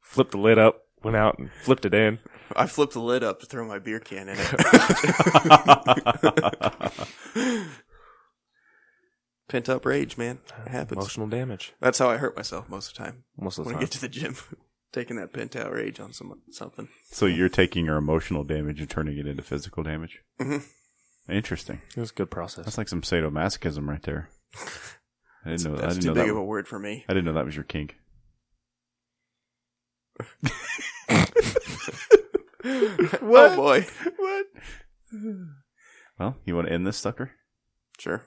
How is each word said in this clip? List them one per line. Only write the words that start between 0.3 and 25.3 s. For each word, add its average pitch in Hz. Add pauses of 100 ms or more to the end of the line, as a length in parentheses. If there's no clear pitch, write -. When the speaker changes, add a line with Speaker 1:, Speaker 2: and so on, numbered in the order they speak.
Speaker 1:
the 101
lid 110
up, 110 (240)
went 110
out 107
and 65 (100)
flipped 127
it 98
in. 107 (380)
Speaker 2:
I -
flipped 147
the 117
lid 120
up 104
to -
throw 117
my 107
beer 107
can 98
in 98
it. -
<laughs> - (1800)
Pent 123
up 131
rage, 139
man. 120 (240)
It 117
happens. 127
Speaker 1:
Emotional 107
damage. 120
Speaker 2:
That's 127
how 127
I 113
hurt 131
myself -
most 98
of -
the -
time. - (160)
Speaker 1:
Most 95
of 156
the -
Speaker 2:
When 120
Speaker 1:
time. -
Speaker 2:
I -
get -
to 131
the 123
gym, 135 (300)
<laughs> -
taking 120
that 95
pent 117
out 110
rage 107
on 107
some, 95 (100)
something. - (240)
Speaker 3:
So -
you're 90
taking 90
your 76
emotional 78
damage 76
and 76
turning 76
it 71
into 71
physical 73
damage? 78 (180)
Speaker 2:
Mm-hmm. -
Speaker 3:
Interesting. - (160)
Speaker 1:
It 117
was 113
a -
good 95
process. 85
Speaker 3:
That's -
like 107
some 85
sadomasochism 78
right 73
there. 76 (1160)